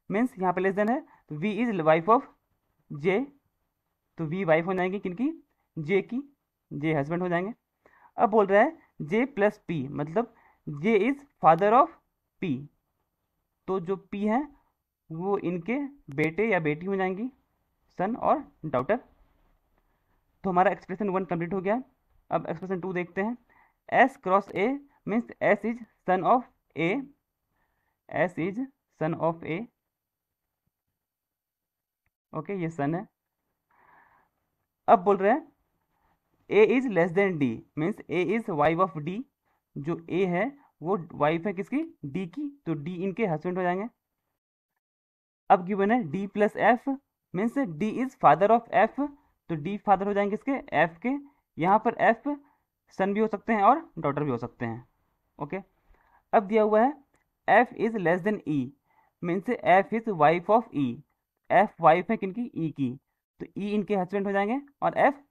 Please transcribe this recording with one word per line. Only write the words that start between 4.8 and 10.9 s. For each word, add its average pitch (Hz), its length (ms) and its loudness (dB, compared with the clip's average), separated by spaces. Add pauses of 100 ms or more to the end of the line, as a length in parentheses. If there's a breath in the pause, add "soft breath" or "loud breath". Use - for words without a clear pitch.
किनकी, 196 320 -4 (460)
J 165 260 0 (100)
की, 254 100 -6 (480)
J 151 260 -2
हस्बैंड 156 260 -2
हो 180 60 -4
जाएंगे। 180 240 -2 (640 soft breath)
अब 220 120 2
बोल 208 160 4
रहा 196 160 6
है 311 140 2 (280 soft breath)
J 214 300 0
plus 208 240 0 (120)
P, 160 200 -4
मतलब 160 440 -4 (320 soft breath)
J 156 320 0 (100)